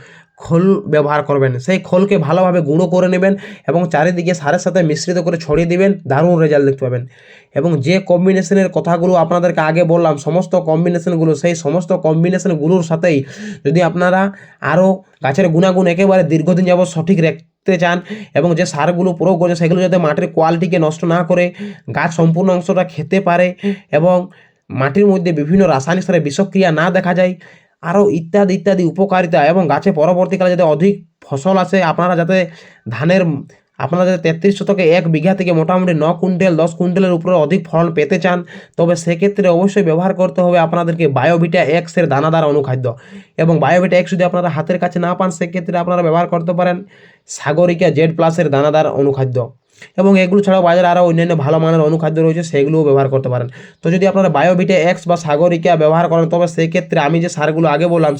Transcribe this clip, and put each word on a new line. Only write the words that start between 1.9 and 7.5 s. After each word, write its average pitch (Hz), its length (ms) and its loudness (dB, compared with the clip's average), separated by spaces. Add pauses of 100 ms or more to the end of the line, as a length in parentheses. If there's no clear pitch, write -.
ভালোভাবে 180 420 2
গুঁড়ো 165 260 2
করে 180 200 2
নেবেন 190 180 2 (380)
এবং 165 100 2 (120)
চারিদিকে 175 480 0
সারের 151 240 -2
সাথে 180 240 0
মিশ্রিত 170 380 -4
করে 170 180 -2
ছড়িয়ে 165 280 0
দিবেন, 196 180 2 (200)
দারুণ 165 340 2
রেজাল্ট 147 240 2
দেখতে 135 180 -2
পাবেন। 123 160 -4 (560)